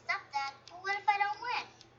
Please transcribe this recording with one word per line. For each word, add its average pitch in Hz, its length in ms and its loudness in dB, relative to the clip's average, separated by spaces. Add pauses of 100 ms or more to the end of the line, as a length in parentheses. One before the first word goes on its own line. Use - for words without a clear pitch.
stuff, 392 180 -2 (100)
Dad. 277 200 -2 (180)
But 349 140 -14
what 392 160 2
if 403 80 -4
I 415 100 6
don't 403 220 2
win? 466 260 -2 (340)